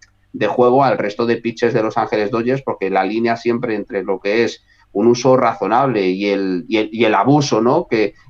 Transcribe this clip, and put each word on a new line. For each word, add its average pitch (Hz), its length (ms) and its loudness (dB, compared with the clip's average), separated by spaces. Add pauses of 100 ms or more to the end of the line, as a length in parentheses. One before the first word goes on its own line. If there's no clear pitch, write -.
(340)
de 107 140 -2
juego 123 360 2
al 113 140 2
resto 107 280 -4
de 117 120 0
pitchers 117 360 -2
de 113 100 2
Los 110 140 -2
Ángeles 107 320 -2
Dodgers, 120 320 -2
porque 95 280 -6
la 95 160 0
línea 113 320 0
siempre 117 380 -2
entre 101 280 -6
lo 95 160 -4
que 107 240 0
es - 220 -6 (260)
un 104 160 2
uso 127 300 4
razonable 113 720 0
y 98 180 -2
el, 95 400 -2
y 110 100 -2
el, 107 140 -2
y 113 140 0
el 107 100 2
abuso, 123 460 2
¿no? 143 260 0
Que, 107 260 0 (160)